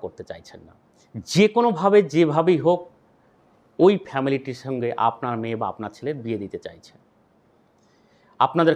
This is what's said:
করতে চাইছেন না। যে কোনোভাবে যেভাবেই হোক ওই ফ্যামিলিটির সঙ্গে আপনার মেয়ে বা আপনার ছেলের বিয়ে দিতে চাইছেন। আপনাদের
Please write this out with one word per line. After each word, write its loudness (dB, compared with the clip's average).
করতে -12
চাইছেন -18
না। -20
যে 4
কোনোভাবে 2
যেভাবেই 2
হোক 2
ওই 8
ফ্যামিলিটির -4
সঙ্গে -4
আপনার -6
মেয়ে -6
বা -6
আপনার -12
ছেলের -10
বিয়ে -6
দিতে -10
চাইছেন। -20
আপনাদের 2